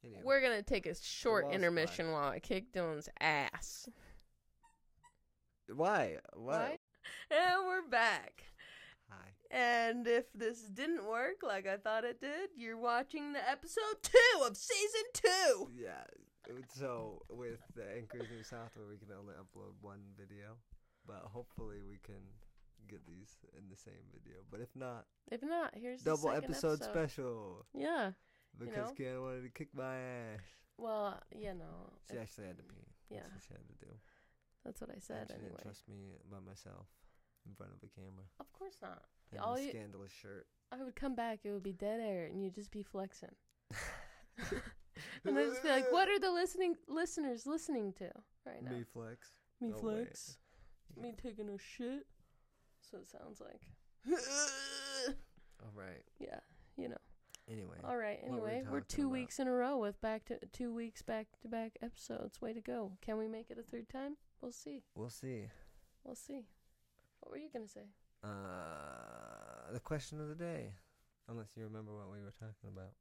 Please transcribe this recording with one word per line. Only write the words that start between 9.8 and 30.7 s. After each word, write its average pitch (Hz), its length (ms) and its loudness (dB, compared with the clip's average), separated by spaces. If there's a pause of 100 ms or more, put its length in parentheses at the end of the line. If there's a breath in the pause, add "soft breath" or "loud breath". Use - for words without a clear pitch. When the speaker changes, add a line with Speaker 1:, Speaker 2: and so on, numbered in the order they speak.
Speaker 2:
if 233 260 8
this 226 280 0
didn't 226 440 0
work 247 380 0
like 196 240 0
I 196 100 2
thought 220 260 2
it 240 160 -2
did, 320 380 -2
you're 226 200 -4
watching 277 560 2
the 233 140 0
episode 415 540 0
two 480 440 12
of 202 120 0
season 415 460 2 (100)
two. 330 640 8
Speaker 1:
Yeah. 80 260 -8 (720)
So 117 540 -4
with 117 300 -8 (160)
the 117 80 -8 (120)
Anchor's 117 400 -8
new 110 80 -12
software, 113 460 -12
we 104 80 -12
can 101 200 -18
only 101 180 -14
upload 98 460 -16
one 101 180 -14 (180)
video, 101 400 -16 (480)
but 104 260 -12
hopefully 107 460 -8 (100)
we 101 160 -12
can 98 180 -12 (680)
get 101 160 -16
these 90 320 -16 (180)
in 98 140 -16
the 98 80 -16
same 92 240 -18 (100)
video. - 260 -18 (120)
But 101 120 -8
if 120 140 -10
not, 127 300 -8 (260)
Speaker 2:
If 233 120 -6
not, 330 320 -2
here's 247 260 -8
the 180 100 2
Speaker 1:
double 151 220 4
Speaker 2:
second 151 120 2
Speaker 1:
episode 151 360 2
Speaker 2:
episode. - 100 -4
Speaker 1:
special. 123 720 -2 (100)
Speaker 2:
Yeah. 277 320 2 (520 soft breath)
You 120 60 -8
Speaker 1:
Because 117 240 -2
Speaker 2:
know? 277 60 -8 (100)
Speaker 1:
Kiana 127 160 -4
wanted 127 220 -6
to 127 60 -10
kick 151 240 -10
my 131 220 -4
ass. 120 460 -6 (360 loud breath)